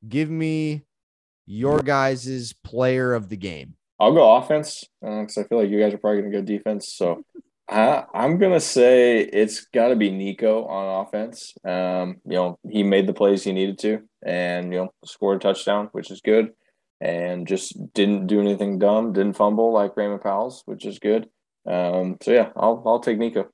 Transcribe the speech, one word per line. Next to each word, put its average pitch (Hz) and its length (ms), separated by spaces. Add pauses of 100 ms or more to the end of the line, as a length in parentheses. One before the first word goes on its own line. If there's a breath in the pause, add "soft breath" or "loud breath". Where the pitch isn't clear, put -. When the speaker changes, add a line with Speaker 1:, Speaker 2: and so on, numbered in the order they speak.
Speaker 1:
Give 151 220
me 156 540 (640)
your 131 340
guys' 131 720 (120)
player 127 500
of 107 140
the 104 80
game. 85 380 (240)
Speaker 2:
I'll 110 160
go 123 220
offense, 151 480 (200)
uh, 107 200
'cause 107 120
I 104 80
feel 117 140
like 104 120
you 104 100
guys 107 120
are 104 60
probably 104 240
gonna 101 100
go 101 100
defense. 104 500
So - 320 (220)
<laughs> - 220
I, 113 360 (100)
I'm 139 240
gonna 185 220
say 123 600
it's - 460
gotta 123 300
be 104 140
Nico 101 540
on 95 400
offense. 110 500 (100)
Um, 92 600
you 90 120
know, 90 220 (100)
he 104 140
made 98 240
the 98 60
plays 101 320
he 98 80
needed 95 280
to, 107 220 (200)
and, 90 500
you 90 60
know, 92 160 (100)
scored 98 320
a 92 40
touchdown, 101 520
which - 180
is 98 100
good, 110 320 (480)
and 87 460
just - 460
didn't 101 360
do 104 120
anything 101 380
dumb, 107 340
didn't 98 240
fumble 107 360
like 104 240
Raymond 101 260
Powell's, 107 440
which 107 200
is 101 120
good. 110 300 (380)
Um, 90 560
so 110 100
yeah, 113 240
I'll, 117 300
I'll 117 140
take 113 180
Nico. 113 360